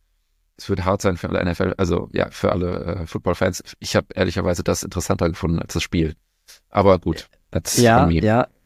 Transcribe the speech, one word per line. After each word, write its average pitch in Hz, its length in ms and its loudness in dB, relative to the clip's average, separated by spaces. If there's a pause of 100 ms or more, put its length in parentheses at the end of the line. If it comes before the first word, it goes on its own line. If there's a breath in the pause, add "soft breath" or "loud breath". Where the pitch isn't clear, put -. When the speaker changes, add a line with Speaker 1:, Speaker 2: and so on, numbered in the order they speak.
(560)
Speaker 1:
es - 140 -12
wird 92 160 -2
hart 98 160 0
sein 92 160 0
für 90 100 -6
alle 92 120 0
N 90 80 0
F 87 120 -2
L, 92 180 0
also 87 360 0
ja, - 160 -2
für - 220 -2
alle, 90 340 -4
äh, 87 220 -6
Football-Fans. - 560 -2 (160)
Ich - 160 -4
habe 101 180 0
ehrlicherweise 90 500 0
das 95 200 -2
interessanter 92 460 -2
gefunden 82 300 -2
als - 140 -8
das 135 100 -2
Spiel. 80 320 -2 (540 loud breath)
Aber 98 300 4
gut, - 280 -4 (220)
that's - 280 -4
Speaker 2:
Ja, 120 260 6
Speaker 1:
on 85 60 4
me. 82 120 2
Speaker 2:
ja, 110 260 2 (180)